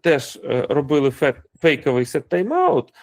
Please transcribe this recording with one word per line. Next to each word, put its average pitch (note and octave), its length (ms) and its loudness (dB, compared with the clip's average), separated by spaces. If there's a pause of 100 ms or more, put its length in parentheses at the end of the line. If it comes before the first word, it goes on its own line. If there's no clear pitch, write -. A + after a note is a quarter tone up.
теж, D3 420 0
е, B2+ 260 -2
робили C#3 400 0
фе-, C3 340 -2 (180)
фейковий B2+ 440 2
set C3 180 -6
timeout, A#3+ 640 0 (160)